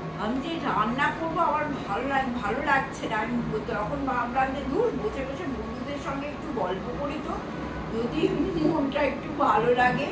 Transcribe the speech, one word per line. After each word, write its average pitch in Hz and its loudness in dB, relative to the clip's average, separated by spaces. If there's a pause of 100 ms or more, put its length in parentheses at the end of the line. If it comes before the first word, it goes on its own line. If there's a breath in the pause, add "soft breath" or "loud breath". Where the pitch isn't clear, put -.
(200)
আমি 233 -2
যে 330 -4
রান্না 247 2
করবো 320 -2
আমার 302 2 (240)
ভালো 254 -2
লাগ-, 262 0
ভালো 269 -2
লাগছে 269 0
না। - -2
আমি 226 0
তখন 269 -2
ভাবলাম 254 0
যে, 285 -4 (140)
"দূর, 453 4
বসে 254 -2
বসে 277 -6
বন্ধুদের 254 -6
সঙ্গে 277 -4
একটু - -6
গল্প 185 -2 (100)
করি 285 -2
তো, - -4 (600)
যদি 269 2 (400)
মনটা 285 2
একটু - 0
ভালো 233 6
লাগে।" 247 4